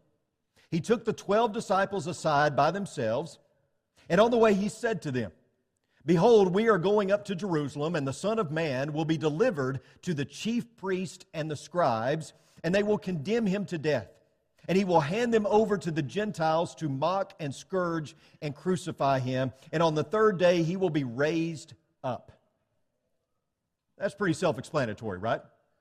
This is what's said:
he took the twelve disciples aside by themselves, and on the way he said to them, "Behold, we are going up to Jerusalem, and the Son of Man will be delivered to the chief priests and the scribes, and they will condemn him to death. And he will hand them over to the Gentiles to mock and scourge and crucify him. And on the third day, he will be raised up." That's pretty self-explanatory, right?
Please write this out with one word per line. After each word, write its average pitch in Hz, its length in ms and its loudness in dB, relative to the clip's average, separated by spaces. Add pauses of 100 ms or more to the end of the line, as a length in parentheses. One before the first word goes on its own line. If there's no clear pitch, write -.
(720)
he 165 80 0
took 226 240 0
the 214 80 -2
twelve 214 400 0
disciples 196 560 -2
aside 151 480 0
by 147 160 4
themselves, 156 640 -4 (720)
and 175 120 4
on 240 120 4
the 240 60 4
way 220 160 6
he 202 140 0
said 226 340 -4
to 147 100 -6
them, 117 180 -2 (760)
"Behold, 185 480 6
we 220 160 2
are 208 100 6
going 196 340 2
up 208 140 0
to 190 100 -6
Jerusalem, 151 580 -2
and 139 140 -2
the 131 40 -4
Son 220 280 -2
of 160 100 -2
Man 151 420 -2
will 156 120 -2
be 160 120 0
delivered 147 600 0 (240)
to 185 120 -4
the 139 100 -4
chief 226 400 -4 (140)
priests 185 540 -8
and 160 160 -6
the 151 60 -6
scribes, 147 800 -2 (320)
and 165 100 0
they 208 80 2
will 208 160 0
condemn 190 480 -2
him 190 200 -2
to 175 120 -6
death. 135 300 -2 (580)
And 170 100 2
he 202 80 4
will 175 140 4
hand 208 340 0
them 214 140 2
over 208 320 4
to 165 140 -4
the 156 100 -2
Gentiles 160 760 -2
to 160 120 -4
mock 170 500 -2
and 143 160 -6
scourge 165 600 -4 (240)
and 147 120 -8
crucify 143 680 0
him. 127 320 -2 (180)
And 156 100 0
on 165 140 4
the 151 80 0
third 214 360 2
day, 175 260 4
he 170 120 -2
will 185 140 0
be 151 140 0
raised 156 680 -2 (280)
up." 127 300 -6 (1600)
That's 196 200 -6
pretty 190 180 0
self-explanatory, 117 840 -4
right? 120 220 -2 (380)